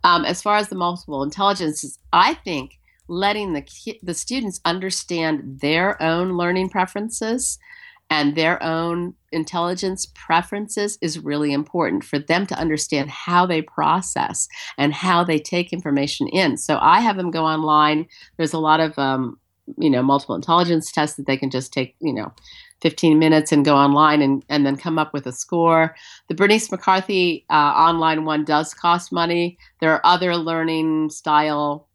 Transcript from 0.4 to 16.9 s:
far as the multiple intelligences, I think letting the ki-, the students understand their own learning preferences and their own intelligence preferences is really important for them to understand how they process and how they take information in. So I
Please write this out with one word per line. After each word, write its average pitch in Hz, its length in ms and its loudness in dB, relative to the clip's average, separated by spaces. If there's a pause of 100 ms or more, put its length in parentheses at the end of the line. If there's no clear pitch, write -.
far 208 160 2
as 208 120 0
the 202 80 -10
multiple 175 460 -4
intelligences, 160 760 -2 (160)
I 220 200 4
think 147 440 -8 (300)
letting 196 440 -2
the 143 100 -4
ki-, - 400 -16
the 175 120 -8
students 233 500 -8
understand 165 960 -4
their 165 420 0
own 175 360 -2
learning 185 320 -2
preferences 220 880 -4 (500)
and 147 280 0
their 160 260 0
own 170 520 -4 (180)
intelligence 175 840 -4
preferences 208 880 -4
is 160 160 -4
really 147 340 -2
important 143 520 -2
for - 140 -4
them 170 280 -2
to - 120 -6
understand 151 520 -2
how 175 340 2
they 170 160 0
process - 880 -2 (300)
and 147 160 0
how 175 300 2
they 160 140 0
take 175 340 -4
information 143 560 -2
in. 170 280 0
So - 240 -2
I 175 200 6